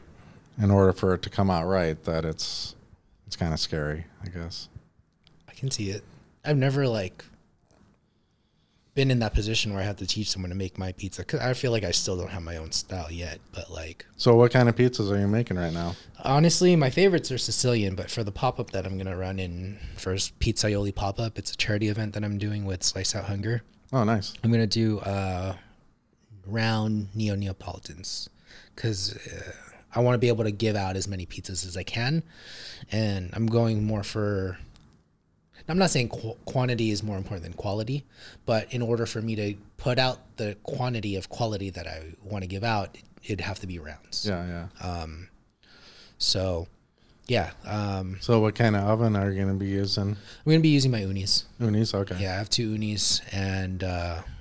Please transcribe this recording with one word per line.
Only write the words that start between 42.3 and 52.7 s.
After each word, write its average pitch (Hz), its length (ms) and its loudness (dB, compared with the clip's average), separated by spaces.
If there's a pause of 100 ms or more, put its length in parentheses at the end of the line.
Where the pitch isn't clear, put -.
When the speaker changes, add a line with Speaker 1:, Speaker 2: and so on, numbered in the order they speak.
Speaker 2:
give 95 180 -6
out, 107 320 -2 (280)
it'd 101 160 -4
have 95 200 -6
to - 60 -10
be 90 120 -8
rounds. - 500 -10
Speaker 1:
Yeah, 87 380 -4 (140)
yeah. 90 60 -8 (160)
Speaker 2:
Um, 80 260 -12 (880)
so, 92 480 0 (640)
yeah, 101 220 2 (140)
um, 95 560 -4
Speaker 1:
So 117 200 6
what 107 140 4
kind 113 220 6
of 98 80 2
oven 110 320 4
are 98 140 2
you 95 100 0
gonna 98 140 2
be 98 140 -2
using? 98 420 0
Speaker 2:
I'm 104 60 -2 (280)
gonna 156 160 6
be 160 80 6
using 135 220 6
my 113 100 0
Unis. 98 440 0 (160)
Speaker 1:
Unis, 110 340 4
okay. 98 260 -2
Speaker 2:
Yeah, 95 140 -2
I - 40 -2
have 107 120 -4
two 113 220 2